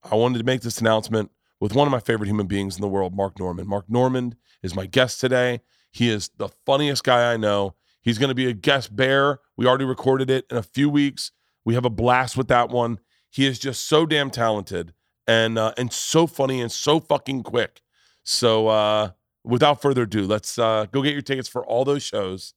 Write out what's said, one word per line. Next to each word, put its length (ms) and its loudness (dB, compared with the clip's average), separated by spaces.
I 60 0
wanted 200 2
to 80 -4
make 160 0
this 220 -6
announcement 480 0
with 140 -2
one 140 4
of 40 0
my 80 0
favorite 260 -2
human 200 0
beings 300 -4
in 60 -6
the 60 -2
world, 280 -2
Mark 220 -4
Norman. 280 -6
Mark 220 -6
Norman 460 0
is 120 -8
my 100 -6
guest 340 0
today. 440 0
He 180 2
is 260 -4
the 140 -8
funniest 380 0
guy 280 4
I 60 0
know. 380 0
He's 160 0
gonna 160 0
be 160 0
a 20 -6
guest 420 -2
bear. 460 0
We 80 -2
already 220 4
recorded 420 0
it 220 0
in 80 -2
a 40 -4
few 280 0
weeks. 400 0
We 80 0
have 140 0
a 40 2
blast 460 2
with 120 -2
that 200 4
one. 300 -2
He 160 0
is 120 -2
just 300 -8
so 160 4
damn 260 -2
talented 640 -4
and, 300 2
uh, 220 0
and 120 -2
so 360 0
funny 340 -2
and 100 -4
so 300 0
fucking 440 -2
quick. 360 -4
So, 460 2
uh, 420 2
without 380 2
further 220 2
ado, 240 -2
let's, 320 -2
uh, 340 2
go 80 0
get 140 -2
your 80 -6
tickets 260 -4
for 160 -8
all 220 0
those 160 -2
shows. 540 -6